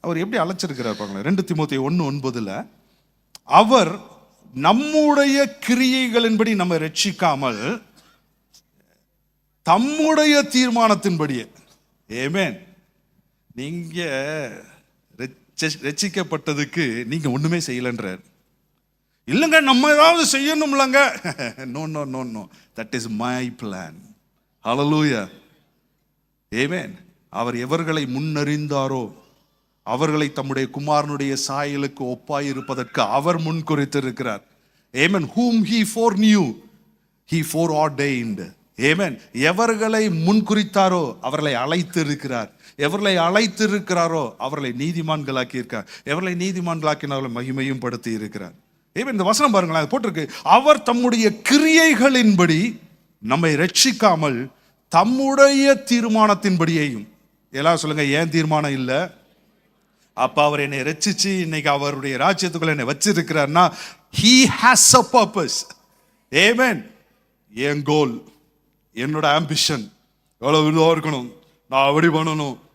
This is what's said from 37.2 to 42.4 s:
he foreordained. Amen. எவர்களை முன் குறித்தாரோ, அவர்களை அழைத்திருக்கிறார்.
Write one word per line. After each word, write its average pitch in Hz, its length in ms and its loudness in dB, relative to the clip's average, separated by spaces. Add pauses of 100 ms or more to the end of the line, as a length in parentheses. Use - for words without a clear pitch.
he 160 200 0
foreordained. 143 1000 -2 (240)
Amen. 151 440 0 (120)
எவர்களை 214 920 0
முன் 214 220 4
குறித்தாரோ, 190 720 0
அவர்களை 147 340 -4
அழைத்திருக்கிறார். 143 960 -4 (260)